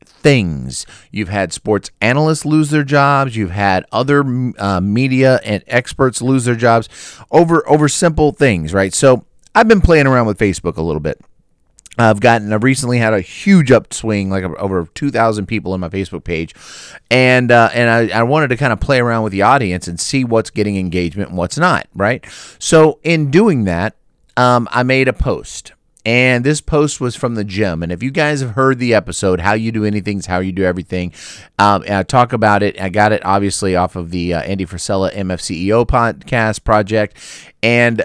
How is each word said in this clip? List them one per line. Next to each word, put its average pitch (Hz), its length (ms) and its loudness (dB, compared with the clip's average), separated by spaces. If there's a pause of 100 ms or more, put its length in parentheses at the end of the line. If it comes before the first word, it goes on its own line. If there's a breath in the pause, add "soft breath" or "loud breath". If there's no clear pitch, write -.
things. 80 800 -2 (280 loud breath)
You've 95 160 -6
had 95 240 -4
sports - 480 -4
analysts 147 440 0
lose 151 260 2
their 151 140 0
jobs. 139 520 0
You've 95 160 -4
had 98 400 0
other, 139 320 2 (340)
uh, 98 220 -2
media 127 640 2
and 104 240 -4
experts 123 520 -2
lose 127 240 0
their 120 120 0
jobs 113 320 2 (420 loud breath)
over, 165 380 4
over 151 200 4
simple 156 440 0
things, 90 420 0
right? 95 180 0
So 127 320 4 (300)
I've 226 140 4
been 214 120 6
playing 156 280 4
around 123 180 4
with 104 120 -2
Facebook 90 380 -2
a 80 60 -6
little 78 180 -2
bit. 73 200 -6 (800)
I've 110 200 4
gotten, 110 320 2
I've 107 100 0
recently 127 360 0
had 110 140 2
a 104 80 0
huge 151 520 2
upswing, 104 580 0
like, 95 140 -4
over 92 500 -4
two 143 160 -4
thousand 107 360 0
people 98 260 -6
on 92 80 -4
my 87 80 -8
Facebook 92 340 -8
page. 82 320 -6 (560 loud breath)
And, 127 400 4
uh, 117 240 6
and 120 160 2
I, 113 300 0
I - 20 4
wanted 139 280 0
to 123 60 0
kinda 120 200 0
play 131 240 0
around 117 240 0
with 104 80 -6
the 95 100 0
audience 104 460 2
and 85 100 -10
see - 240 -2
what's 113 280 0
getting 104 260 -2
engagement 90 540 -4
and 90 80 -8
what's 87 200 -4
not, 151 380 0
right? 107 280 -2 (360 loud breath)
So 156 420 4
in 156 300 0
doing 165 320 4
that, 90 320 -2 (400)
um, 123 340 2
I 123 140 -2
made 131 240 2
a 127 40 -2
post. - 600 -6 (340)
And 123 360 2
this 147 200 -2
post 147 400 -2
was 123 140 -4
from 120 180 -4
the 107 100 -4
gym. 95 380 -4
And 85 100 -6
if 87 100 -8
you 131 80 -6
guys 147 300 -2
have 123 120 -6
heard 131 260 0
the 120 160 0
episode, 92 460 0
How 98 120 0
You 110 180 -2
Do 110 140 -4
Anything's 104 400 -4
How 92 140 -4
You 95 140 -4
Do 95 100 -4
Everything, 90 500 -4 (460 loud breath)
um, 101 240 2
and 101 100 -6
I 98 100 0
talk 120 300 0
about 107 300 2
it. 98 180 -2
I 95 80 -6
got 104 240 2
it, 104 140 -2
obviously, 98 500 0
off 90 180 -2
of 85 160 -10
the, 87 220 -4
uh, 82 80 -2
Andy 95 240 -6
Frisella 95 480 -4
M 95 180 -6
F 90 120 -6
C 90 240 -6
E 101 60 0
O 117 120 4
podcast 113 800 -2
project. 107 540 0 (440 loud breath)
And, 117 420 2